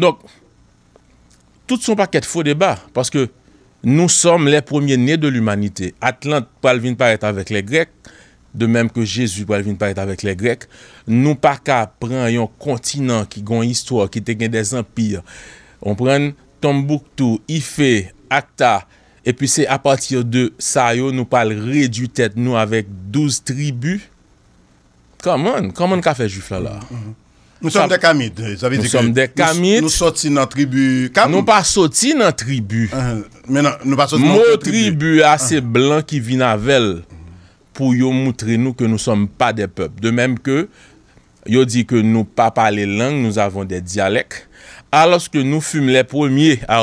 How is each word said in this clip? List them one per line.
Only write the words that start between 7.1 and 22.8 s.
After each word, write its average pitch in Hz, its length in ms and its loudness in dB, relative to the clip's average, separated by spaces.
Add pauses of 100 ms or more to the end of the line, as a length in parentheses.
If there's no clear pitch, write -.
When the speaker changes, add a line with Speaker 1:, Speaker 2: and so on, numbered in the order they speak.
Speaker 1:
avèk 98 260 -6
lè 101 120 -2
grèk. 160 280 -2 (640)
Demenm 117 320 2
ke 117 140 -4
Jezi 104 420 -4
pral 101 200 -2
vin 101 120 -4
parèt 98 220 -4
avèk 98 260 -6
lè 98 120 -2
grèk. 117 280 -4 (440)
Nou 131 280 2
pa 143 220 0
ka 123 240 0 (160)
pran 123 320 -4
yon 117 180 -2 (100)
kontinan 127 680 -4
ki 104 160 -14
gen 113 180 -2
yon 120 100 0
istwa 110 380 -2
ki 107 140 -6
te 120 140 -4
gen 113 160 -2
dè 110 80 0 (100)
zanpi, 113 400 -4 (640)
ou 101 140 -4
konprann, 139 400 0 (320)
tonbouktou 139 840 0
ife 131 640 0 (200)
Akta, 123 540 0 (440)
epi 127 220 -2
se 151 200 0
apati 135 520 0
de 120 280 0 (120)
sa 123 360 0
yo, 135 180 -2
nou 123 140 -4
pral 113 260 0
redwi 123 580 -2
tèt 107 240 -2
nou 120 240 0
avèk 110 280 -2 (240)